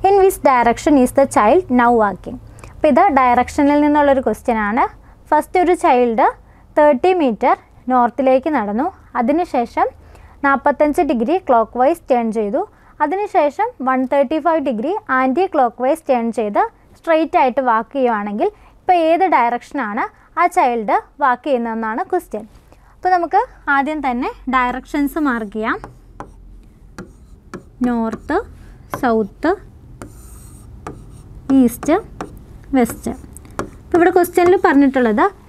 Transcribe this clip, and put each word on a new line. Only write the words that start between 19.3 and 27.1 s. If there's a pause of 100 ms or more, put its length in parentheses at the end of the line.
ഡയറക്ഷനാണ് (360)
ആ (100)
child (260)
walk
ചെയ്യുന്നതെന്നാണ്
ക്വസ്റ്റ്യൻ. (520)
അപ്പോൾ
നമുക്ക് (340)
ആദ്യം
തന്നെ (240)
directions
mark
ചെയ്യാം. (2000)